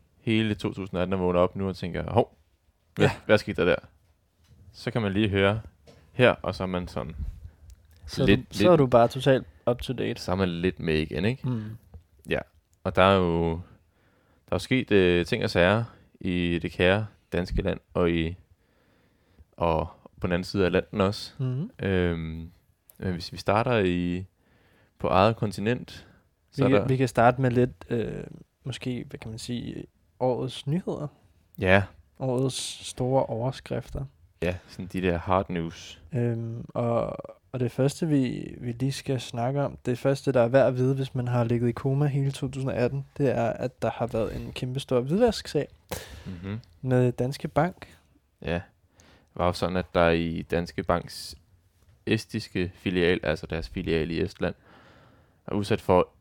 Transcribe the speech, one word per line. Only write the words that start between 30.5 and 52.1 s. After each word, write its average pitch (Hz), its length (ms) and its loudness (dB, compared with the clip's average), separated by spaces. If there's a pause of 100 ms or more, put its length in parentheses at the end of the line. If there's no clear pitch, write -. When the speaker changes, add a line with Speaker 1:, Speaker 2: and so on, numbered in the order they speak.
Speaker 2:
nyheder. 151 400 -4 (520)
Speaker 1:
Ja. 98 240 6 (360)
Speaker 2:
Årets 131 680 -4
store 131 380 0
overskrifter. 123 800 -6 (360)
Speaker 1:
Ja, 90 140 -2 (120)
sådan 92 260 -12
de 92 80 -2
der 87 160 2
hard 92 320 0
news. 82 520 -8 (120)
Speaker 2:
Øhm, 117 560 -4
og, 117 480 -2 (340)
og 123 80 -8
det 123 120 0
første, 143 360 0
vi, 131 500 0
vi 120 140 -8
lige 127 200 -2
skal 135 300 -4
snakke 127 420 -4
om, 80 220 -6
det 123 140 -2
første, 139 320 0
der 127 100 6
er 117 60 6
værd 127 200 6
at 123 80 2
vide, 131 200 2
hvis 135 200 -6
man 123 120 -2
har 120 160 2
ligget 120 260 2
i - 20 0
koma 139 340 0
hele 139 260 0
to 135 160 -6
tusind 135 240 -6
og - 60 -4
atten, 131 280 0 (120)
det 139 200 2
er, 117 120 2
at - 320 -6
der 113 100 0
har 120 160 -4
været 113 280 -2
en 120 180 -10
kæmpe 127 260 -4
stor 127 220 0
hvidvasksag 165 640 0 (580)
Speaker 1:
Mhm. 95 340 -8 (220)
Speaker 2:
med 127 300 2
Danske 131 360 -4
Bank. - 500 -2 (440)
Speaker 1:
Ja. 82 120 -4 (800)
Det - 60 -20
var 87 60 2
jo 90 80 2
sådan, 90 240 -2
at 90 160 -4
der 85 160 6
i 85 320 0
Danske 85 420 -4
Banks - 520 -4 (720)
estiske 107 680 -4